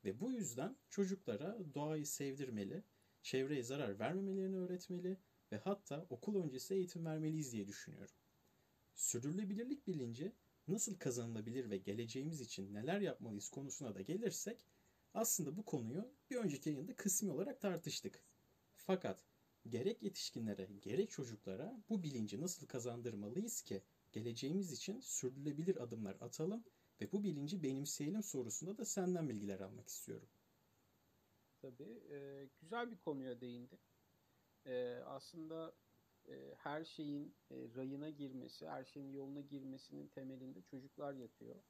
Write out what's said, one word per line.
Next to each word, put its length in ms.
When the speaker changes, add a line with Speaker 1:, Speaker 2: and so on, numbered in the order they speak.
Speaker 1:
Ve 160
bu 120
yüzden 440
çocuklara 680
doğayı 320
sevdirmeli, 760
çevreye 400
zarar 360
vermemelerini 580
öğretmeli 600
ve 40
hatta 540
okul 340
öncesi 300
eğitim 300
vermeliyiz 480
diye 160
düşünüyorum. 460
Sürdürülebilirlik 920
bilinci 460
nasıl 300
kazanılabilir 720
ve 60
geleceğimiz 640
için 340
neler 260
yapmalıyız 480
konusuna 460
da 60
gelirsek, 680
aslında 420
bu 80
konuyu 440
bir 60
önceki 340
yayında 260
kısmi 340
olarak 300
tartıştık. 600
Fakat 480
gerek 340
yetişkinlere, 680
gerek 280
çocuklara 760
bu 140
bilinci 380
nasıl 260
kazandırmalıyız 960
ki 200
geleceğimiz 600
için 280
sürdürülebilir 840
adımlar 380
atalım 440
ve 120
bu 120
bilinci 380
benimseyelim 600
sorusunda 560
da 60
senden 440
bilgiler 320
almak 280
istiyorum. 400
Speaker 2:
Tabii, 520
e, 380
güzel 300
bir 60
konuya 440
değindin. 380
E, 380
aslında, 720
e, 280
her 280
şeyin, 500
e, 40
rayına 340
girmesi, 580
her 160
şeyin 280
yoluna 280
girmesinin 680
temelinde 540
çocuklar 520
yatıyor. 420